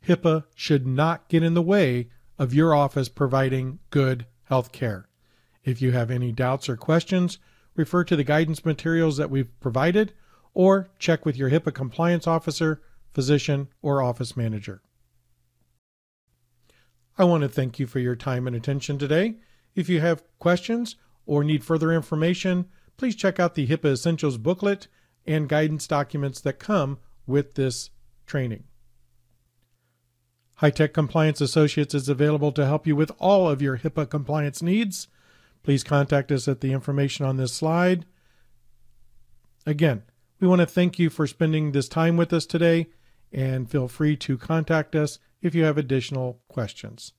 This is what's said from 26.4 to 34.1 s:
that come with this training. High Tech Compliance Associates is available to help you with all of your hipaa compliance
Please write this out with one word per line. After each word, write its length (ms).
that 180
come 400
with 300
this 340
training. 400
High 100
Tech 240
Compliance 480
Associates 520
is 140
available 460
to 120
help 220
you 80
with 240
all 300
of 120
your 180
hipaa 300
compliance 520